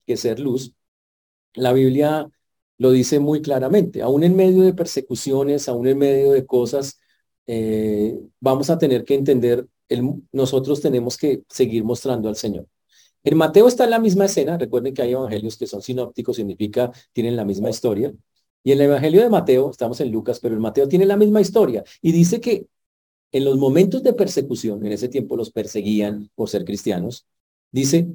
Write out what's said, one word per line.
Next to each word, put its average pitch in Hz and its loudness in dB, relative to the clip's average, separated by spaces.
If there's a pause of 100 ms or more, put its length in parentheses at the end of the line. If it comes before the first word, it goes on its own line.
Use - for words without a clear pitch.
que 120 -2
ser 113 -4
luz, 135 -4 (800)
la 123 0
Biblia 147 2 (480)
lo 127 4
dice 131 2
muy 147 0
claramente, 139 0
aún 139 2
en 185 4
medio 185 4
de 185 4
persecuciones, 139 -4
aún 123 -2
en 139 2
medio 139 2
de 135 2
cosas, 135 -2 (480)
eh, 110 -2 (220)
vamos 135 0
a 165 2
tener 135 0
que 139 0
entender, 123 0 (220)
el, 123 -4 (120)
nosotros 135 -2
tenemos 123 -2
que 143 -2
seguir 113 -2
mostrando 117 -4
al 107 -4
Señor. 98 -8 (560)
En 147 2
Mateo 165 6
está 240 0
la 226 2
misma 196 2
escena, 170 -2
recuerden 123 -4
que 135 -4
hay 123 -2
evangelios 110 -6
que 110 -10
son 98 -12
sinópticos, 123 -6
significa, 107 -4 (220)
tienen 120 -4
la 107 -4
misma 101 -4
historia, 113 -4 (480)
y 131 2
en 139 2
el 143 6
evangelio 156 4
de 240 4
Mateo, 139 2
estamos 120 -6
en 127 -4
Lucas, 113 -6
pero 113 -4
en 107 -4
Mateo 139 0
tiene 185 4
la 202 2
misma 208 4
historia, 185 2 (200)
y 165 2
dice 175 4
que - -2 (640)
en 135 0
los 135 2
momentos 180 4
de 254 4
persecución, 131 -4
en 104 -4
ese 107 -6
tiempo 127 -6
los 117 -6
perseguían 104 -4
por 107 -6
ser 92 -4
cristianos, 101 -6 (460)
dice, 139 0